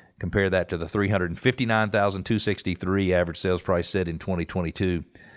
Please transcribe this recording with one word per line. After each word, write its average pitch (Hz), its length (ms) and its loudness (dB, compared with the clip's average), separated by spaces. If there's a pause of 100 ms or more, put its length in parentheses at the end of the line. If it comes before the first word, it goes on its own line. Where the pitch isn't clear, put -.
(200)
Compare 98 300 0
that 90 200 0
to 90 80 -4
the 82 100 -4
three 101 220 0
hundred 92 220 0
and 87 80 -8
fifty-nine 113 500 2
thousand 101 340 0
two 110 160 0
sixty-three 95 760 0
average 87 240 2
sales 90 240 0
price 87 280 0
set 92 180 0
in 82 120 -6
twenty 87 260 -2
twenty-two. 87 580 -2 (340)